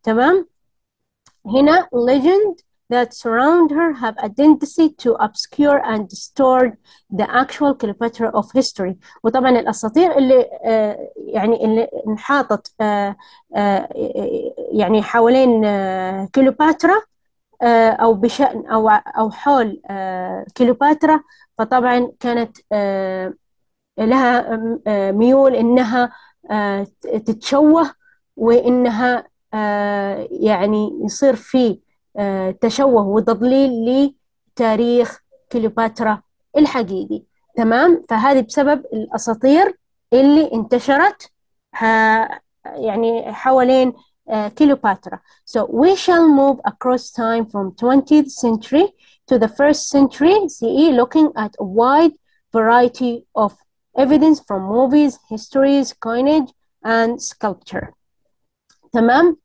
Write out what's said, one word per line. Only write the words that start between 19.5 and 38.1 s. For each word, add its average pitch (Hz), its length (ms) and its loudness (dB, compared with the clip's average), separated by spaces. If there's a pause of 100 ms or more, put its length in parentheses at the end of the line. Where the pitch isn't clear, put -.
آه، 185 560 -8 (120)
كليوباترا، 302 640 2 (380)
فطبعًا 247 640 -2
كانت، 233 380 -6 (140)
آه، 190 600 -6 (640)
لها، 240 640 0 (280)
آه، 196 240 -2
ميول 254 440 2
إنها، 247 560 0 (400)
آه، 202 360 -4 (160)
تتشوه 277 880 0 (460)
وإنها، 240 880 0 (260)
آه، 202 760 -4
يعني 208 720 -2
يصير 240 320 0
في، 226 440 -2 (380)
آه، 196 340 -4
تشوه 226 560 0
وتضليل 247 1080 0 (360)
لتاريخ 233 720 0 (300)
كليوباترا 220 720 -2 (360)
الحقيقي. 214 640 -2 (320)
تمام؟ 247 540 2
فهذه 254 320 2